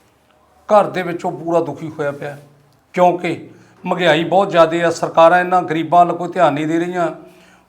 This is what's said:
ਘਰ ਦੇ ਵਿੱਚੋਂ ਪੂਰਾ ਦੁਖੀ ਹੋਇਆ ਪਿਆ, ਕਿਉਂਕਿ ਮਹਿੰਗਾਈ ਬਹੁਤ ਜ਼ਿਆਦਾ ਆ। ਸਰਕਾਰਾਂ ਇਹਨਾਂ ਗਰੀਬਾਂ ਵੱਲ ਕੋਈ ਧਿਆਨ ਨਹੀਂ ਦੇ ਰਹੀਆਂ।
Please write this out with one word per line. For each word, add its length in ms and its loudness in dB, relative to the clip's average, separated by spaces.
ਘਰ 140 6
ਦੇ 180 -6
ਵਿੱਚੋਂ 300 -6
ਪੂਰਾ 280 -2
ਦੁਖੀ 400 -8
ਹੋਇਆ 120 -4
ਪਿਆ, 260 -12
ਕਿਉਂਕਿ 560 0
ਮਹਿੰਗਾਈ 380 0
ਬਹੁਤ 260 0
ਜ਼ਿਆਦਾ 380 2
ਆ। 20 2
ਸਰਕਾਰਾਂ 500 4
ਇਹਨਾਂ 220 0
ਗਰੀਬਾਂ 440 2
ਵੱਲ 100 -4
ਕੋਈ 140 -8
ਧਿਆਨ 240 2
ਨਹੀਂ 140 -4
ਦੇ 120 -2
ਰਹੀਆਂ। 280 -4